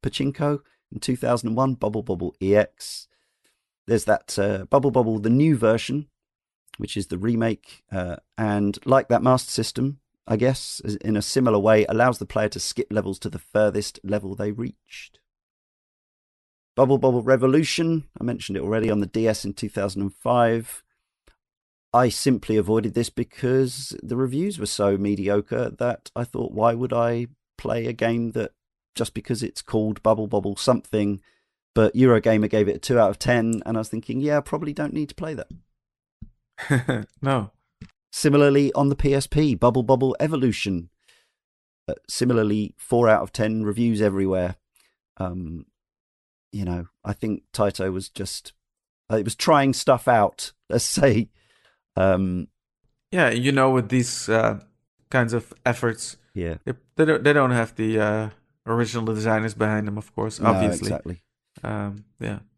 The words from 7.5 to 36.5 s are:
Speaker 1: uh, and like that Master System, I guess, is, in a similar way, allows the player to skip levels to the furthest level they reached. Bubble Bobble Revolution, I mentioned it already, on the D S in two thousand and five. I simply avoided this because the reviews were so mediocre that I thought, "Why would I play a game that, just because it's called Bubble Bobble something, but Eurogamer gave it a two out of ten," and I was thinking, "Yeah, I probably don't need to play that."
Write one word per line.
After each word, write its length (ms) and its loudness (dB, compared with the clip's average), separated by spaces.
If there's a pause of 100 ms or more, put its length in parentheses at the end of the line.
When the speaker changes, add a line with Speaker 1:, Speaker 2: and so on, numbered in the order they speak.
Speaker 1:
uh, 260 -6 (200)
and 480 0
like 240 2
that 140 2
Master 260 2
System, 500 -4 (280)
I 100 0
guess, 480 -2
is, 120 -6
in 200 -2
a 60 -2
similar 360 2
way, 300 6
allows 300 0
the 80 -10
player 220 -2
to 100 -10
skip 320 -6
levels 280 -4
to 100 -8
the 100 -10
furthest 640 -2
level 320 -4
they 160 -6
reached. 680 -12 (1600)
Bubble 240 4
Bobble 240 2
Revolution, 800 2 (160)
I 20 -6
mentioned 340 -6
it 60 -4
already, 280 -2
on 80 0
the 80 0
D 200 0
S 160 0
in 100 -8
two 160 -8
thousand 340 -4
and 100 -4
five. 680 0 (1080)
I 180 4
simply 480 0
avoided 360 0
this 160 -2
because 920 -4
the 120 -8
reviews 440 -4
were 80 -6
so 300 0
mediocre 720 -2
that 440 -6
I 80 -4
thought, 300 -6
"Why 220 2
would 180 -4
I 340 -2 (300)
play 300 -4
a 60 -6
game 400 -2
that, 180 -4 (440)
just 200 -4
because 260 -4
it's 220 -8
called 400 -2
Bubble 240 2
Bobble 280 -2
something, 640 0 (560)
but 200 4
Eurogamer 540 6
gave 200 2
it 60 -2
a 40 -12
two 200 2
out 100 6
of 100 -4
ten," 460 0
and 100 -4
I 40 -2
was 100 -6
thinking, 320 -6
"Yeah, 160 0
I 40 0
probably 300 -6
don't 220 -6
need 160 -4
to 60 -18
play 180 -10
that." 1800 -8